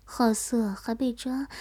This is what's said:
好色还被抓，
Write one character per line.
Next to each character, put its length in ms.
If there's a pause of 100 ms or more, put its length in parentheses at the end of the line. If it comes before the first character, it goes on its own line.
好 280
色 400
还 220
被 160
抓， 380 (120)